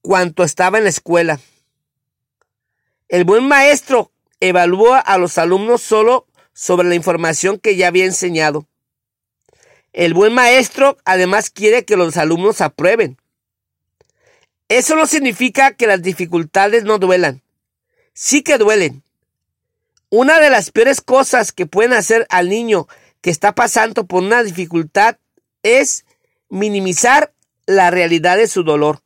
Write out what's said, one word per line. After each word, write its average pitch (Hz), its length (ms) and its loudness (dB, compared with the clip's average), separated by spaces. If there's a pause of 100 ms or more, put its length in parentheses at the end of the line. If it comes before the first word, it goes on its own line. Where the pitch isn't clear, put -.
cuando 180 400 0
estaba 185 340 0
en 220 60 0
la 190 80 0
escuela. 165 480 -2 (1700)
El 180 160 0
buen 220 240 2
maestro 277 640 2 (280)
evalúa 185 600 2
a - 180 0
los 175 200 -2
alumnos 196 440 0
solo 226 460 0 (260)
sobre 180 340 -2
la 175 80 0
información 170 640 -4
que 202 160 -2
ya 180 120 0
había 180 180 0
enseñado. 156 640 -4 (1300)
El 170 200 0
buen 208 200 2
maestro, 254 720 2
además, 185 440 0
quiere 214 360 0
que 208 100 -2
los 175 220 -2
alumnos 170 440 -2
aprueben. 170 560 -2 (1500)
Eso 247 260 0
no 320 120 0
significa 269 680 0
que 233 140 -2
las 190 140 0
dificultades 185 840 -2
no 214 160 -2
duelan. 180 420 0 (720)
Sí - 300 -2
que 294 140 0
duelen. 196 460 0 (1040)
Una 269 300 4
de 302 100 4
las 220 220 0
peores 240 300 0
cosas 254 500 0
que 175 140 -8
pueden 226 280 0
hacer 226 360 0
al 180 200 0
niño 214 380 -2 (340)
que 175 80 -4
está 202 260 -2
pasando 226 500 -2
por 180 180 -2
una 226 200 0
dificultad 175 760 -2 (460)
es 262 420 0 (440)
minimizar 202 840 -2 (320)
la 185 260 2
realidad 175 460 0
de 220 100 2
su 180 160 -4
dolor. 151 420 0